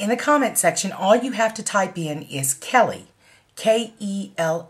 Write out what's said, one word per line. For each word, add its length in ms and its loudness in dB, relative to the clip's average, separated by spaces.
in 80 -2
the 80 0
comment 400 2
section, 340 0
all 240 2
you 180 0
have 200 0
to 100 -10
type 360 -2
in 240 -6
is 320 -4
Kelly, 540 0
K 420 2
E 400 -6
L 320 -2